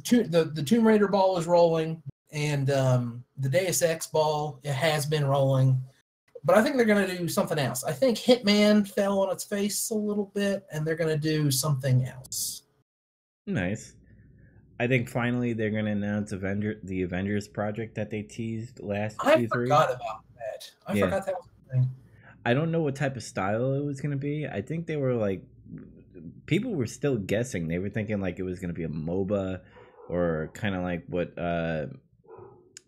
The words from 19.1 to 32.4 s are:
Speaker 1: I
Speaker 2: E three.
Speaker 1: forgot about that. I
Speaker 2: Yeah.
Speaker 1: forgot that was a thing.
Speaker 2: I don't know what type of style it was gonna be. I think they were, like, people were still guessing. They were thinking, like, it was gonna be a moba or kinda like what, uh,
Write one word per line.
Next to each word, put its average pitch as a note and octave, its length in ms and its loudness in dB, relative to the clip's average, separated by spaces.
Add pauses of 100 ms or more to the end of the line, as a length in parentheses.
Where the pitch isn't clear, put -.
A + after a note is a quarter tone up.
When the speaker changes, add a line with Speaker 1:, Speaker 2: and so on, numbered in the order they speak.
Speaker 1:
I D4 140 6
Speaker 2:
E A#2+ 120 4
three. A#2+ 200 -2
Speaker 1:
forgot D3 280 4
about A2+ 300 -12 (100)
that. - 340 -12 (160)
I F#3+ 100 -4
Speaker 2:
Yeah. G2+ 100 2
Speaker 1:
forgot F#3 220 -2
that F#3 80 -4
was F3+ 120 -12
a - 240 -20
thing. B2+ 180 2 (560)
Speaker 2:
I A#2 80 2
don't D#3+ 180 0
know E3 100 0
what C#3 160 -2
type C#3+ 180 -2
of G#2+ 80 -10
style A2+ 520 -2
it C#3+ 100 -2
was C#3 160 -6
gonna C#3+ 160 -4
be. C#3+ 280 -6
I - 160 -6
think E3 240 -6
they D#3 120 -4
were, C3 180 0
like, G2+ 300 -2 (1000)
people G#3 300 -2
were A#2+ 120 -2
still C#3 280 -2
guessing. G2 540 -2
They E2+ 100 -2
were G2+ 100 -4
thinking, G#2 300 -4
like, F#2+ 180 -4
it F#2+ 60 -6
was F#2 160 -6
gonna F2 140 -6
be E2 100 -6
a D#2 60 -4
moba F#2 720 -4 (480)
or E2 460 -2
kinda F#2+ 260 -4
like F2+ 260 -4
what, F2 320 -4
uh, E2 480 -2 (1000)